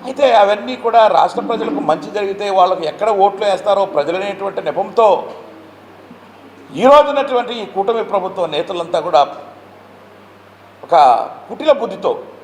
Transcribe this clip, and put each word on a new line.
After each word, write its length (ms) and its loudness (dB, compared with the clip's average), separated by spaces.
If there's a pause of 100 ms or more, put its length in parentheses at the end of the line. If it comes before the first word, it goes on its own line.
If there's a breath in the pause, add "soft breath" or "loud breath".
అయితే 300 2
అవన్నీ 400 2
కూడా 320 2
రాష్ట్ర 420 0
ప్రజలకు 400 -4
మంచి 220 -4
జరిగితే 380 -6
వాళ్ళకి 420 2
ఎక్కడ 180 -2 (140)
ఓట్లు 220 0
వేస్తారో 400 0
ప్రజలనేటువంటి 800 -4
నెపంతో 400 0 (1700)
ఈ 160 -2
రోజున్నటువంటి 640 2
ఈ 120 -8
కూటమి 380 -2
ప్రభుత్వ 420 -4
నేతలంతా 600 -4
కూడా 140 4 (1600)
ఒక 100 0 (540)
కుటిల 220 -2 (100)
బుద్ధితో 420 -6 (200)